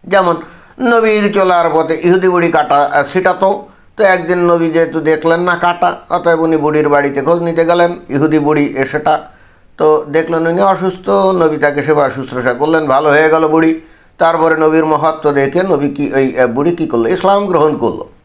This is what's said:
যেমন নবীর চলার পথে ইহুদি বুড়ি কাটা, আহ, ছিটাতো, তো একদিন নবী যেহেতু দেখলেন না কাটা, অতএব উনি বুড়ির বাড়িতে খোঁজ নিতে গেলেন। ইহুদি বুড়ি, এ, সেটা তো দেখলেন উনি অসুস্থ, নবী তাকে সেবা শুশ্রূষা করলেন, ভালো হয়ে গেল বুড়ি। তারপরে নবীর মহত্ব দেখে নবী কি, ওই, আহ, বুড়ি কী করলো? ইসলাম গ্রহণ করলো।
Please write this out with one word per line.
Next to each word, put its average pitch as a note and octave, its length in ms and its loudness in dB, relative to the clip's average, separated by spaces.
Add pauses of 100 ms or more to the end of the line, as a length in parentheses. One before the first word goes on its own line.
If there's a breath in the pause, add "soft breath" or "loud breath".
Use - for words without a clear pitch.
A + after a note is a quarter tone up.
যেমন F3+ 280 2 (440 loud breath)
নবীর A3 540 2
চলার F3+ 400 2
পথে D#3+ 300 0
ইহুদি F#3 240 2
বুড়ি E3+ 240 2
কাটা, C#3+ 240 0
আহ, C#3+ 280 0
ছিটাতো, F#3+ 640 -2 (300 loud breath)
তো A3 60 0
একদিন F3+ 360 0 (120)
নবী E3 180 2
যেহেতু E3 320 0
দেখলেন D#3+ 380 0
না F3 160 0
কাটা, F3 340 0 (200)
অতএব E3+ 320 0
উনি D#3+ 160 0
বুড়ির D3+ 320 0
বাড়িতে C#3 320 0
খোঁজ E3+ 200 0
নিতে E3 240 0
গেলেন। F3 340 0 (100)
ইহুদি D3+ 300 0
বুড়ি, C#3+ 260 0 (120)
এ, C3+ 80 -2
সেটা D3+ 440 -4 (480 soft breath)
তো D#3 340 2
দেখলেন E3 360 -2
উনি E3+ 140 0
অসুস্থ, F#3+ 480 -2
নবী F#3 480 2
তাকে C#3+ 260 -2
সেবা D3 260 2
শুশ্রূষা B2+ 440 -4
করলেন, D#3 340 0
ভালো C#3 220 2
হয়ে D#3 200 4
গেল D#3+ 180 2
বুড়ি। D#3+ 340 0 (360 loud breath)
তারপরে E3 400 2
নবীর D#3 280 2
মহত্ব D#3 460 -2
দেখে C#3 320 0
নবী D3 260 -2
কি, C#3+ 240 -4
ওই, C3+ 260 0
আহ, B2+ 80 2
বুড়ি C#3 240 -2
কী E3+ 160 -4
করলো? A#2 220 0
ইসলাম G3 360 0
গ্রহণ D#3 320 0
করলো। - 320 -4 (160)